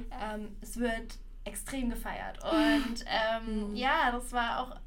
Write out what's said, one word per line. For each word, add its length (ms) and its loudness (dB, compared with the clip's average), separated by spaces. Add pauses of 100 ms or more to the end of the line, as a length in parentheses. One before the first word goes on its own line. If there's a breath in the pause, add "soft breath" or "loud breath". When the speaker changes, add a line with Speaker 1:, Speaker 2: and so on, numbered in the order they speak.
(220)
Speaker 1:
ähm, 400 -6
es 160 -6
wird 400 0 (260)
extrem 460 -2
gefeiert.“ 520 -6
Und, 640 4
ähm, 640 0
Speaker 2:
Mhm. 60 -4
Speaker 1:
ja, 340 4
das 220 -2
war 300 2
auch 140 -6 (100)